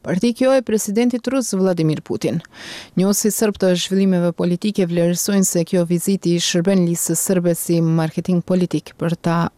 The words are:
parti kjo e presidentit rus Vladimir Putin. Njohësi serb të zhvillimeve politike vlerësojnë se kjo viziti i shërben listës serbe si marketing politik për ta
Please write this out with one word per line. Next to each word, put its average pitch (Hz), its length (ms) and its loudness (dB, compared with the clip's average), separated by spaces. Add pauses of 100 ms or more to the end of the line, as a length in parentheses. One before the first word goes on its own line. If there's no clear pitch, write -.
parti 185 320 0
kjo 262 180 2
e 262 80 4
presidentit 226 640 -2
rus 262 240 -2
Vladimir 170 480 0
Putin. - 400 -4 (560)
Njohësi 196 400 2
serb 208 240 -2
të 185 160 2
zhvillimeve 185 560 0
politike 180 560 -2
vlerësojnë 175 640 0
se 175 180 0
kjo 180 220 2
viziti 175 480 0
i 170 80 -2
shërben 180 420 2
listës 170 400 -2
serbe 175 320 2
si 170 220 0
marketing 165 640 0
politik 180 560 -2
për 165 180 -2
ta 170 200 0 (180)